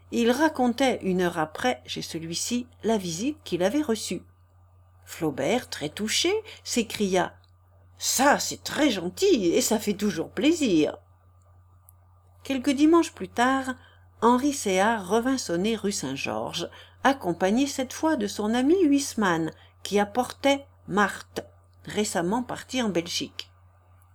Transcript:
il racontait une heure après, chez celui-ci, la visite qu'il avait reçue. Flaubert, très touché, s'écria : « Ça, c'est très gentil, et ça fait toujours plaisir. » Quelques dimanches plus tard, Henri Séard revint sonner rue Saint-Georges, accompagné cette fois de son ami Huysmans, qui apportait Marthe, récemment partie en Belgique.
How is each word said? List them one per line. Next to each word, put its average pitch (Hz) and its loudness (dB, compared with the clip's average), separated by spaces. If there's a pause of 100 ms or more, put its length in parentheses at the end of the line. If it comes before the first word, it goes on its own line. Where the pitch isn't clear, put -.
(120)
il 233 2
racontait 254 2
une 185 0
heure 175 0
après, 247 -2
chez - -8
celui-ci, 170 -6 (160)
la 220 0
visite 190 -6
qu'il 170 -2
avait 226 2
reçue. 220 -4 (840)
Flaubert, 156 -2
très - -8
touché, 220 -2 (300)
s'écria : « 196 0 (680)
Ça, 254 2
c'est - -6
très 277 2
gentil, 185 2
et 254 4
ça 226 2
fait 208 -2
toujours 165 -2
plaisir. » 233 2 (1400)
Quelques 269 -2
dimanches 311 6
plus - -10
tard, 262 0 (460)
Henri 247 4
Séard 202 0
revint 233 2
sonner 196 0
rue 202 -2
Saint-Georges, 135 -6 (360)
accompagné 208 2
cette 269 -6
fois 311 0
de 208 -2
son 214 -4
ami 285 4
Huysmans, 180 2 (320)
qui 202 0
apportait 247 0 (220)
Marthe, - -2 (380)
récemment 202 -2
partie 247 -6
en 220 0
Belgique. 170 -6 (640)